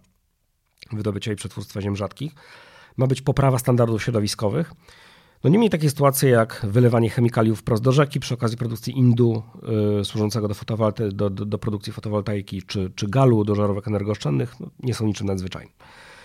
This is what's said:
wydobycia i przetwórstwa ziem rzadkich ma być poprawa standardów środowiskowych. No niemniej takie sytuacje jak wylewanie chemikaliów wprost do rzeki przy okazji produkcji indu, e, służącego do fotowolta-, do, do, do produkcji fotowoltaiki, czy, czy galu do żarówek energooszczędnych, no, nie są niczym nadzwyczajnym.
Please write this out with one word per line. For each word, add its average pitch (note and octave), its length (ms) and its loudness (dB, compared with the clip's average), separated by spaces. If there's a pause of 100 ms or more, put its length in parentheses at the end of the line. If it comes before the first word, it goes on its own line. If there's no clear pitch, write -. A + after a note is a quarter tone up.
(920)
wydobycia G#2 400 -4
i G#2 40 -4
przetwórstwa G2 460 -10
ziem G2+ 140 -2
rzadkich G#2 380 -6 (640)
ma B2+ 100 2
być C3 140 -2
poprawa C3 380 2
standardów A#2 440 2
środowiskowych. A2+ 680 -2 (720)
No B2 60 4
niemniej G#3+ 200 6
takie D#3 200 0
sytuacje C#3 400 2
jak A2+ 400 2
wylewanie A#2 400 4
chemikaliów A2+ 500 2
wprost A2+ 240 -2
do C3 80 4
rzeki C#3 280 2
przy - 140 -6
okazji A#2 240 -2
produkcji B2 400 -6
indu, A#2 460 4 (560)
e, G2 60 -2
służącego G#2+ 420 -2
do G#2 60 -4
fotowolta-, G#2+ 580 -2
do, G2+ 180 -2
do, G2 160 -6
do G#2 120 -4
produkcji G#2 360 -6
fotowoltaiki, G2+ 680 -6
czy, F#2 320 -4
czy G#2+ 120 -4
galu A#2 360 4
do G#2 120 0
żarówek G2+ 320 -2
energooszczędnych, G#2+ 720 -4
no, - 80 -12 (120)
nie B2 140 -4
są A2 120 -4
niczym G#2 220 -2
nadzwyczajnym. F#2 460 -6 (520)